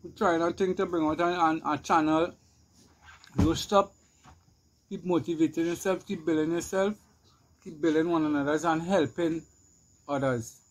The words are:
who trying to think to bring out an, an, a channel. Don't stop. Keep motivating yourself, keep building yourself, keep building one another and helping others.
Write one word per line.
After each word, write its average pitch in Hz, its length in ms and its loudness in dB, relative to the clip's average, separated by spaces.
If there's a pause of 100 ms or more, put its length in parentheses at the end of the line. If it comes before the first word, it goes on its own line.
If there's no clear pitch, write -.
who - 120 -16
trying 175 260 2
to 170 120 0
think 185 240 -2
to 196 80 0
bring 170 220 0
out 156 140 -2
an, 175 120 2
an, 165 320 0
a 147 140 -2
channel. 160 520 2 (1040)
Don't 156 200 4
stop. 196 340 2 (960)
Keep 190 160 -10
motivating 165 640 0
yourself, 175 400 -2
keep 180 180 -8
building 156 280 0
yourself, 190 420 -2 (720)
keep 160 180 -14
building 160 300 2
one 165 120 2
another 151 440 0
and 160 160 0
helping 165 580 0 (680)
others. 135 520 -2 (120)